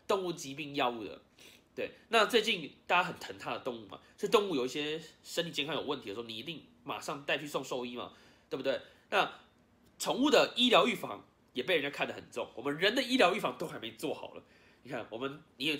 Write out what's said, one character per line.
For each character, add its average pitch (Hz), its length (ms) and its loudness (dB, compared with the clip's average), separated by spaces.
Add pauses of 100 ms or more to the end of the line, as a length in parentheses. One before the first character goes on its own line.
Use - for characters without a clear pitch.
动 190 200 2
物 175 80 -2
疾 135 220 -10
病 143 200 -8
药 135 140 2
物 113 160 -6
的。 71 160 -12 (540)
对， 117 160 -4 (180)
那 214 180 6
最 220 120 6
近 196 320 -2 (140)
大 185 120 4
家 180 60 4
很 - 140 -4
疼 - 220 -12
它 139 120 -6
的 110 80 -4
动 117 220 -6
物 101 60 -16
嘛， - 120 -16 (160)
所 208 120 -4
以 180 40 0
动 202 160 4
物 175 80 -2
有 123 80 2
一 123 40 -2
些 151 340 -4 (220)
身 - 200 -4
体 170 80 -6
健 143 140 -4
康 156 80 -4
有 127 80 -4
问 135 180 -4
题 113 100 -12
的 98 40 -6
时 113 80 -8
候， 117 60 -10
你 110 100 -12
一 110 60 -10
定 160 200 -10 (200)
马 131 160 -6
上 143 240 -8
带 156 160 0
去 147 80 -8
送 143 160 -4
兽 127 200 -4
医 123 120 -8
嘛， 98 180 -10 (340)
对 - 80 -6
不 131 60 -4
对？ 127 180 0 (300)
那 180 300 2 (580)
宠 156 180 -2
物 269 140 4
的 170 260 8
医 247 140 4
疗 190 160 8
预 247 80 2
防 113 320 -8 (280)
也 123 100 -2
被 180 100 2
人 156 80 4
家 139 80 -2
看 139 180 -4
得 110 60 -6
很 - 180 -12
重， 117 220 -6
我 - 80 -12
们 143 160 -2
人 196 160 4
的 269 80 2
医 247 160 0
疗 185 160 8
预 220 60 -2
防 156 180 -2
都 - 80 -6
还 - 140 -10
没 113 140 -8
做 143 200 -4
好 - 220 -10
了。 90 80 -16 (400)
你 120 80 -12
看， 117 180 -6
我 110 80 -8
们， 139 240 -6 (160)
你 151 80 -4
有， 156 140 0